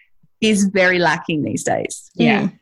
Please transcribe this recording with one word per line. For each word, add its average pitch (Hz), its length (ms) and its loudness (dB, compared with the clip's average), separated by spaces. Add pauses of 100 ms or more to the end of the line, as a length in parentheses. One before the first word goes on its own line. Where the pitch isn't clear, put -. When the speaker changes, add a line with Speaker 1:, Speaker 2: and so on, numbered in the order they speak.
(400)
Speaker 1:
is 214 240 2
very 185 340 2
lacking 165 440 0
these 107 200 -6
days. - 520 -6
Speaker 2:
Yeah. 185 280 2
Speaker 3:
Mm. 196 200 -6